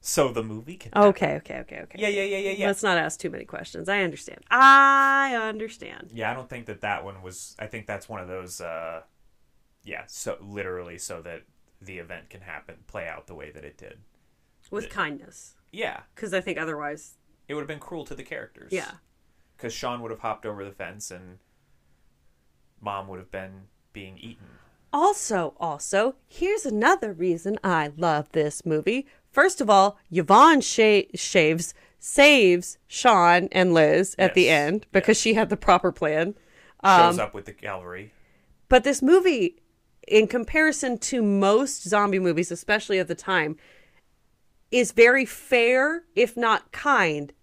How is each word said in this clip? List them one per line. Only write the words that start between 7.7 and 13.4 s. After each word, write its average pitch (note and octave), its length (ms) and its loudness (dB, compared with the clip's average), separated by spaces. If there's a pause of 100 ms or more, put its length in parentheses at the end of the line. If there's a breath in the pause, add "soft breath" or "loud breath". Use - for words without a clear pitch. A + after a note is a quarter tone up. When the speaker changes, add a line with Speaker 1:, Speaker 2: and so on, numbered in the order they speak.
Speaker 1:
that's G2+ 220 -12
one G#2 120 -14
of F2+ 80 -16
those, F#2 340 -14
uh, E2 400 -12 (840)
yeah, F2 220 -14
so - 340 -12
literally F#2 560 -12
so E2+ 260 -14
that E2 200 -18 (400)
the F#2+ 160 -18
event E2+ 320 -18
can F#2+ 120 -20
happen, E2 340 -20 (100)
play F2 220 -14
out D#2 180 -16
the F2+ 80 -20
way D2+ 160 -18